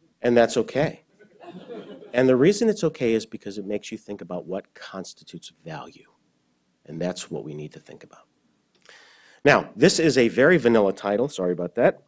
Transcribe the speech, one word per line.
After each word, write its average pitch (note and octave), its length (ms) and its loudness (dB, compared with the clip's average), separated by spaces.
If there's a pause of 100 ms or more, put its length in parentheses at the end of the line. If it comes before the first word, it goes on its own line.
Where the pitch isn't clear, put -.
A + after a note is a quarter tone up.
(220)
And A#2+ 140 2
that's A#2 200 4
okay. C3 480 -4 (1080)
And C3 160 2
the B2+ 80 4
reason G#3 320 2
it's - 140 -2
okay A#2+ 320 0
is G#2+ 100 -2
because G2+ 320 -16
it G2+ 80 -10
makes G#2 280 -8
you A2 40 -10
think G2+ 240 -14
about F2 240 -12
what F#2 300 -10
constitutes - 800 -18 (120)
value. - 460 -18 (760)
And D#2+ 140 -12
that's F2+ 300 -8
what E2 140 -10
we D2+ 100 -14
need D2+ 180 -14
to - 60 -20
think - 240 -20
about. - 240 -20 (1160)
Now, B2+ 320 4
this D3 240 4
is C#3+ 180 2
a A#2+ 80 6
very C#3 320 4
vanilla A2+ 340 4
title. G#2 360 -2
Sorry F2+ 240 -4
about F2 240 -8
that. B2+ 320 0